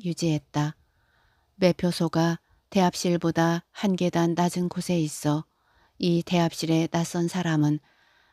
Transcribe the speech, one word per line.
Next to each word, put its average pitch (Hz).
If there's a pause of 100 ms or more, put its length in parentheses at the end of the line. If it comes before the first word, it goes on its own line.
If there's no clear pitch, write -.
유지했다. 156 (760)
매표소가 170 (300)
대합실보다 170
한 190
계단 170
낮은 175
곳에 180
있어 151 (540)
이 170
대합실에 165
낯선 170
사람은 156 (540)